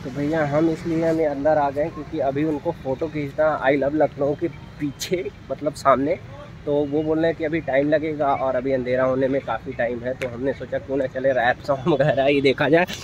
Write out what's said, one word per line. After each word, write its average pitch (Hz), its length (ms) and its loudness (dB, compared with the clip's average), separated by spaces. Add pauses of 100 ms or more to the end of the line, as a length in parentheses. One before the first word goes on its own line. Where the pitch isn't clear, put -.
तो 143 60 -8
भैया 147 360 -2
हम 151 240 2
इसलिए 165 360 -2
हमें 160 200 2
अंदर 147 320 2
आ 143 120 2
गए 143 160 0
क्योंकि 156 340 -8
अभी 139 240 0
उनको 156 280 -2
फ़ोटो 135 360 -4
खींचना 151 400 0 (180)
"I 135 120 4
love 139 180 0
लखनऊ" 143 400 0
के 165 120 -4 (320)
पीछे, 160 440 -4 (280)
मतलब 143 220 -4
सामने, 139 420 4 (500)
तो 147 80 0 (120)
वो 147 180 -2
बोल 156 140 0
रहे 160 100 2
हैं 165 80 0
कि 160 80 -6
अभी 160 180 0
time 143 280 2
लगेगा 151 380 2
और 131 280 0
अभी 127 160 0
अंधेरा 127 320 2
होने 131 240 2
में 135 140 2
काफ़ी 123 320 -6
time 120 300 -2
है। 127 100 -4
तो 127 140 -6
हमने 123 260 -4
सोचा 131 240 -8
क्यों 135 200 -4
ना 135 100 0
चले 131 240 0
rap 123 360 2
song 135 200 -2
वगैरह 139 380 2
ही 143 160 4
देखा 135 280 4
जाए। 170 160 6 (180)